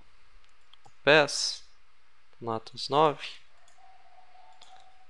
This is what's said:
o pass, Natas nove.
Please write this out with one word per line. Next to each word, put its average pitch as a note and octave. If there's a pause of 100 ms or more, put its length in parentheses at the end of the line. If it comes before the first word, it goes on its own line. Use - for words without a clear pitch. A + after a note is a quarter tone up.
(840)
o - (120)
pass, - (760)
Natas A#2
nove. C#3+ (1800)